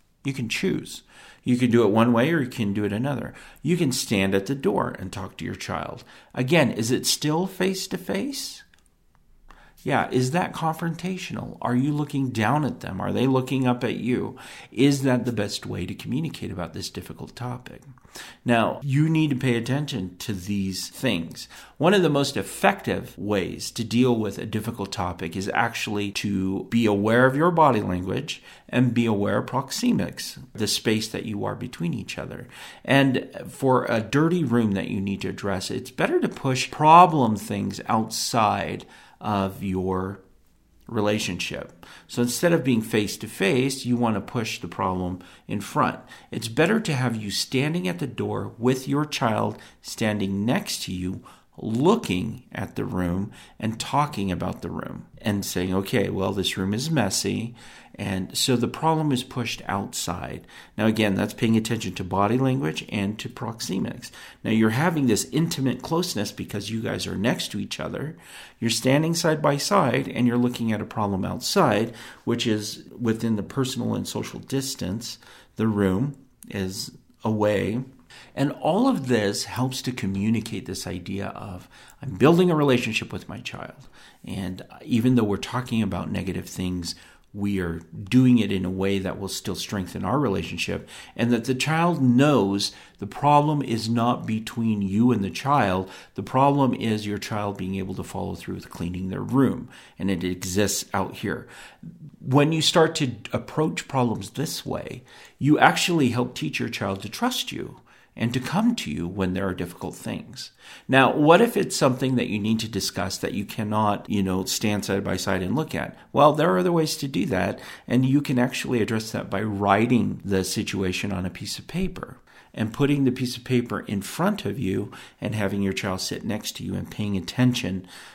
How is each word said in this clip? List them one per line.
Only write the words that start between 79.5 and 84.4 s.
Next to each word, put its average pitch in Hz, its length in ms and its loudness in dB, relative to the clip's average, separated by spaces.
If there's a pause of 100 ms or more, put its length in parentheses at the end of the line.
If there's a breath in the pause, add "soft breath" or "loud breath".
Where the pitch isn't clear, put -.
to - 100 -4
communicate 107 720 -2
this - 220 -8
idea 95 420 -8
of, 92 400 -12 (320 loud breath)
"I'm 107 160 -8
building 170 340 6
a 160 60 4
relationship 123 560 2
with - 160 -8
my 101 120 -10
child. - 480 -14 (360 loud breath)
And 92 380 -6 (200)